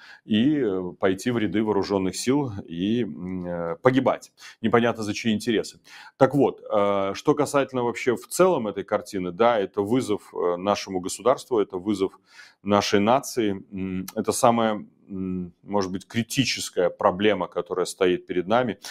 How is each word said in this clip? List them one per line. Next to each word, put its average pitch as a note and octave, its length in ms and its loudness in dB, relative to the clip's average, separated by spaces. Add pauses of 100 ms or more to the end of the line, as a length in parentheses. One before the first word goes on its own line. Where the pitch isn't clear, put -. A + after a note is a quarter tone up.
(260)
и, A#2+ 320 2
э, F#2 420 -2
пойти G2 320 0
в A#2 60 0
ряды G#2+ 260 0
вооруженных G2 540 0
сил C3+ 340 0 (160)
и, G2+ 360 -2
м, F2+ 420 -8
э, E2+ 360 -6
погибать. B2+ 520 2 (280)
Непонятно, A2+ 420 2
за G2+ 100 -2
чьи A2+ 200 -2
интересы. G2+ 460 -2 (380)
Так C3+ 180 4
вот, B2 260 2
э, G2+ 540 0
что D3 200 2
касательно C3+ 480 -2
вообще A#2 340 0
в - 100 -14
целом E3+ 400 2
этой F#2+ 160 -6
картины, F#2+ 480 -4
да, A#2 280 2
это G2 220 -2
вызов, G#2 520 -2
э, F2 240 -2
нашему G2 420 -2
государству, A2 600 -2
это G2 180 -2
вызов F#2+ 420 -2 (440)
нашей G2+ 360 2
нации. G#2+ 720 0
М, F#2 340 -6 (100)
это A2 180 -2
самая, A2+ 520 2 (240)
м, F#2 440 -6 (100)
может G2 280 -2
быть, F#2+ 140 -6
критическая - 840 -2
проблема, F#2 580 0
которая F2+ 380 -4
стоит F2+ 420 0
перед F2 200 -2
нами. A#2 300 0 (140)